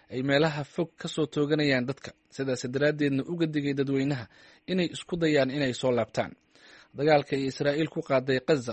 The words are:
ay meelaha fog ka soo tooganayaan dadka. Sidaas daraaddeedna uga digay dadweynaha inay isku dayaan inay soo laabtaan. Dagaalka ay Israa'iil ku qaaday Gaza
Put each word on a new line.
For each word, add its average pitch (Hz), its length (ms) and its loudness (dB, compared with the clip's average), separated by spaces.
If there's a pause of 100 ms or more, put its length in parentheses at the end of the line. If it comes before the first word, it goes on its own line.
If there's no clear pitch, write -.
(100)
ay 127 120 -4
meelaha 147 420 2
fog - 320 -4
ka - 120 -14
soo 156 180 -2
tooganayaan 143 600 0
dadka. - 240 -8 (200)
Sidaas 135 360 -4
daraaddeedna 139 600 0
uga 165 200 -2
digay 143 280 -2
dadweynaha 135 500 0 (440)
inay 180 240 0
isku - 240 -8
dayaan 151 340 4
inay 135 240 0
soo 127 160 0
laabtaan. 117 420 0 (600)
Dagaalka 143 400 2
ay 139 120 -2
Israa'iil 143 420 0
ku - 140 -8
qaaday 131 400 0
Gaza 123 300 0